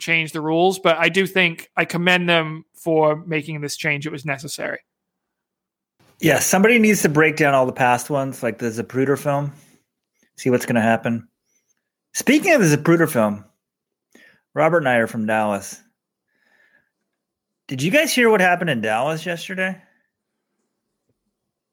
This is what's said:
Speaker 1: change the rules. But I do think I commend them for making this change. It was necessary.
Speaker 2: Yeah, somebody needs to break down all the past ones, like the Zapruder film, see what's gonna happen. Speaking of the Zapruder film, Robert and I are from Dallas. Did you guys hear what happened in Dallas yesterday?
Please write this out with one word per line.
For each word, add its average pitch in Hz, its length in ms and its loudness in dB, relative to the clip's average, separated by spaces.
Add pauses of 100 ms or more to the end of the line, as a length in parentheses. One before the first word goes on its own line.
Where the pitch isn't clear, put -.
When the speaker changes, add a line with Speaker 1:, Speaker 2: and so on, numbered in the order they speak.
Speaker 1:
change 165 320 -2
the 160 80 -8
rules. 165 400 0
But 170 160 4
I 165 120 2
do 185 160 0
think 180 520 -2
I 175 80 0
commend 175 440 0
them 160 360 -2 (100)
for 156 520 0
making 156 340 -6
this 143 160 -8
change. 147 300 -6
It 156 60 -8
was 139 120 -12
necessary. 135 560 -8 (1400)
Speaker 2:
Yeah, 151 200 2
somebody 220 400 4
needs 214 220 4
to 185 60 4
break 151 280 2
down 143 180 2
all 131 120 4
the 123 60 -2
past 123 380 0
ones, 135 320 -4
like 113 160 -4
the 123 80 -6
Zapruder 127 520 -2
film, 143 340 -4 (840)
see - 140 -2
what's 123 160 0
gonna 120 140 0
happen. 113 480 -2 (840)
Speaking 311 420 2
of 269 60 4
the 156 160 4
Zapruder 165 320 2
film, 104 360 -2 (1080)
Robert 165 260 2
and 147 100 0
I 123 80 2
are 113 100 2
from 110 200 -6
Dallas. 107 540 -2 (1900)
Did 131 160 -8
you 160 80 0
guys 294 220 0
hear 240 180 4
what 214 100 4
happened 180 300 2
in 120 100 -2
Dallas 135 460 -2
yesterday? 185 540 -8 (1900)